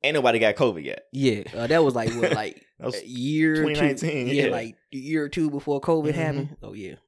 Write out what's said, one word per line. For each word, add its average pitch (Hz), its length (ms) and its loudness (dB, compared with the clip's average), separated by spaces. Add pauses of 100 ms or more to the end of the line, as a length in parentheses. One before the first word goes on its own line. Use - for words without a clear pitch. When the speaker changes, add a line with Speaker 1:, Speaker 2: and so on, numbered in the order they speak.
Speaker 1:
ain't 147 120 0
nobody 123 240 4
got 107 180 4
covid 98 280 2
yet. - 280 -10
Speaker 2:
Yeah, 127 320 0 (100)
uh, 117 140 -4
that 160 140 6
was 135 120 4
like, 113 160 0
what, 117 220 0
Speaker 1:
<laughs> - 20 2
Speaker 2:
like, 107 280 -6 (160)
Speaker 1:
That - 80 -10
was 123 100 -6
Speaker 2:
a - 120 -12
year 147 440 0
or 156 40 0
two, 156 60 2
Speaker 1:
twenty 151 180 0
nineteen, 143 460 0
Speaker 2:
yeah, 143 180 2
Speaker 1:
yeah. 107 60 2
Speaker 2:
like, 113 260 -6 (160)
a 139 40 -10
year 147 280 -2
or 143 60 -8
two 156 200 0
before 143 300 -2
covid 156 300 2
Speaker 1:
Mm-hmm. 156 100 0
Speaker 2:
happened. 147 420 -2
Oh, 101 120 -14
yeah. 92 220 -12 (120)